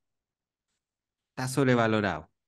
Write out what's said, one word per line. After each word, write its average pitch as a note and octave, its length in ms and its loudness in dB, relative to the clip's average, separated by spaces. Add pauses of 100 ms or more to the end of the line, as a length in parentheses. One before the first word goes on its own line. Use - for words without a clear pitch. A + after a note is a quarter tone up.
(1300)
está C3 180 -10
sobrevalorado. A2+ 840 0 (160)